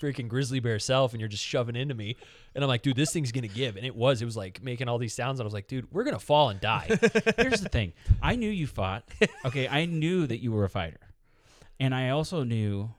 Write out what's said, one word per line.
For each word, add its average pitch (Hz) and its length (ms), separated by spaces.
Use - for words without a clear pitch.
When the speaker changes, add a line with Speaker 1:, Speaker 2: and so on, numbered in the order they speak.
Speaker 1:
freaking 131 280
grizzly 131 320
bear 113 180
self, 131 340
and 113 80
you're 110 80
just 104 140
shoving 120 320
into 135 220
me. 107 180
And 139 80
I'm 139 60
like, 123 140
"Dude, 139 120
this 151 180
thing's 139 200
gonna 120 160
give." 107 280
And 107 80
it 131 120
was. 120 260
It 120 40
was, 113 100
like, 95 260
making 123 260
all 120 80
these 120 160
sounds, 127 280
and 113 40
I - 20
was 104 80
like, 101 120
"Dude, 127 240
we're 202 140
gonna 277 160
fall 147 300
and 98 100
die." 101 260
<laughs> 220 500
Speaker 2:
Here's 233 260
the 175 60
thing. 101 260
I 175 140
knew 220 120
you 180 200
fought. 98 340
Okay, 131 220
I 143 180
knew 165 440
that 117 100
you 113 140
were 104 120
a 92 60
fighter. 82 300
And 131 120
I 127 180
also 156 340
knew 107 540